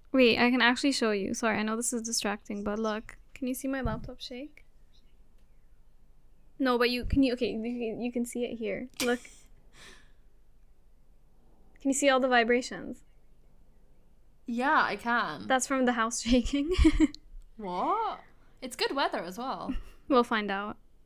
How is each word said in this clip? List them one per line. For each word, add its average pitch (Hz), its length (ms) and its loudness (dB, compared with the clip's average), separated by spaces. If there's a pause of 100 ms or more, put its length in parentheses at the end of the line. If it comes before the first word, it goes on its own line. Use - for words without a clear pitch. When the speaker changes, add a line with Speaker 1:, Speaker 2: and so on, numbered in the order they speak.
Speaker 1:
Wait, 247 260 6
I 240 140 4
can 254 100 2
actually 247 300 2
show 233 220 0
you. 202 220 -4
Sorry, 220 220 -2
I 208 60 -2
know 220 140 -4
this 240 160 -4
is 233 100 -4
distracting, 208 640 -6
but 208 160 -4
look. 220 360 -6 (160)
Can - 140 -10
you 254 80 -4
see 269 140 -8
my 269 120 -4
laptop 247 400 -6
shake? 277 440 -14 (1900)
No, 254 200 4
but 240 120 4
you, 247 140 -2
can 269 180 4
you, 254 120 4
okay, 247 180 -2
you, 226 480 -4
you 240 100 -4
can 240 160 -2
see 240 180 -6
it - 120 -6
here. 220 320 -6 (160)
Look. 247 160 0
Speaker 2:
<laughs> - 100 -20 (2500)
Speaker 1:
Can 269 100 0
you 269 40 2
see 277 160 2
all 262 100 6
the 262 80 2
vibrations? 240 720 0 (1400)
Speaker 2:
Yeah, 247 380 2
I 170 120 -2
can. 208 500 -2
Speaker 1:
That's 254 220 2
from 262 160 0
the 240 80 2
house 233 300 -2
<laughs> 226 60 -6
shaking. 285 440 2 (840)
Speaker 2:
What? 240 640 -4 (420)
It's 254 160 -10
good 392 200 -2
weather 302 260 0
as 185 160 -10
well. 247 360 -6 (340)
Speaker 1:
We'll 247 160 6
find 208 260 -2
out. 202 260 -6 (300)